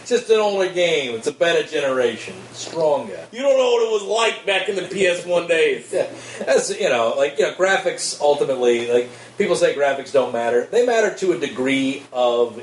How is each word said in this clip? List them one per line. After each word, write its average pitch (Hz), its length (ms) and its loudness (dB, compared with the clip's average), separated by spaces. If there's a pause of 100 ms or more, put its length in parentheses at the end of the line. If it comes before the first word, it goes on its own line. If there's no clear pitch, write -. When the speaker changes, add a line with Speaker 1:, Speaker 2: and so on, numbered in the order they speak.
Speaker 1:
It's - 80 -20
just 233 220 0
an 220 100 4
older 196 320 0
game. 160 420 0
It's 110 140 -6
a 139 40 -4
better 165 340 2
generation. 127 680 -2 (180)
Stronger. 143 680 -2 (140)
Speaker 2:
You 233 100 -8
don't 269 140 4
know 254 140 4
what 233 160 4
it 220 60 -2
was 208 100 0
like 214 420 0
back 190 240 -2
in 208 80 0
the 185 60 -4
P - 240 0
S 170 180 0
one 175 220 0
days. 156 460 0
Speaker 1:
Yeah. 170 160 0 (360)
That's, 254 240 2 (120)
you 190 80 2
know, 120 280 0
like, 143 220 0
you 190 80 4
know, 139 80 -2
graphics 185 680 -2
ultimately, 127 680 2
like, 123 180 2 (300)
people 180 160 2
say 160 200 2
graphics 135 380 -2
don't 123 200 2
matter. 117 340 0
They 240 180 2
matter 226 340 2
to 185 140 0
a 160 60 -2
degree 135 640 -2 (100)
of 120 500 2